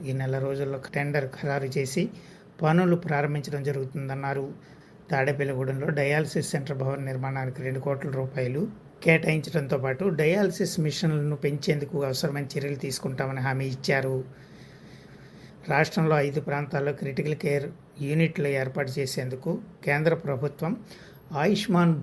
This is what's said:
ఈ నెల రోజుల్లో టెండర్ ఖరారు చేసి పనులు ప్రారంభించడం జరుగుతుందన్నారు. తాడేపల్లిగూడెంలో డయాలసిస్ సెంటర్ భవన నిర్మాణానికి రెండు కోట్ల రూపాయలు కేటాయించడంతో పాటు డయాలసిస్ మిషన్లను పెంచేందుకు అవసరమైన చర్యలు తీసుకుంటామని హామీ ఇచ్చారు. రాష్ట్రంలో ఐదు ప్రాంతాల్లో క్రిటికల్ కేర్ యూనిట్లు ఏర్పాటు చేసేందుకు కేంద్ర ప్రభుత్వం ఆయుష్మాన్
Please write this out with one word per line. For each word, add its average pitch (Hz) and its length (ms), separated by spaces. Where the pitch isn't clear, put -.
ఈ 131 80
నెల 131 260
రోజుల్లో 135 420
టెండర్ 143 340
ఖరారు 139 380
చేసి 139 440
పనులు 170 340
ప్రారంభించడం 147 680
జరుగుతుందన్నారు. 139 920
తాడేపల్లిగూడెంలో 135 800
డయాలసిస్ 147 600
సెంటర్ 143 280
భవన 135 220
నిర్మాణానికి 131 600
రెండు 131 180
కోట్ల 139 300
రూపాయలు 131 580
కేటాయించడంతో 156 720
పాటు 131 280
డయాలసిస్ 175 760
మిషన్లను 151 560
పెంచేందుకు 143 680
అవసరమైన 139 420
చర్యలు 139 180
తీసుకుంటామని 135 640
హామీ 131 260
ఇచ్చారు. 131 580
రాష్ట్రంలో 151 500
ఐదు 143 220
ప్రాంతాల్లో 143 520
క్రిటికల్ 143 420
కేర్ 143 340
యూనిట్లు 151 460
ఏర్పాటు 135 520
చేసేందుకు 131 600
కేంద్ర 151 280
ప్రభుత్వం 147 640
ఆయుష్మాన్ 170 640